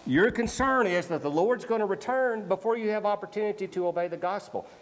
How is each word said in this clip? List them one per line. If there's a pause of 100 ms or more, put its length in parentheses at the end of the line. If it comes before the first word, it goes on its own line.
your
concern
is
that
the
Lord's
gonna
return
before
you
have
opportunity
to
obey
the
gospel, (160)